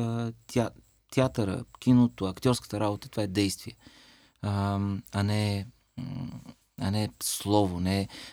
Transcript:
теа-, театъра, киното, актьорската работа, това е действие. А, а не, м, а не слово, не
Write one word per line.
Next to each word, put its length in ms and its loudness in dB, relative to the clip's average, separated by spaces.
теа-, 180 2
театъра, 520 0
киното, 460 4
актьорската 560 -2
работа, 280 -2
това 140 -4
е 40 -2
действие. 500 -2
А, 380 0
а 100 -2
не, 440 0
м, 340 -8
а 100 0
не 200 0
слово, 580 2
не 280 0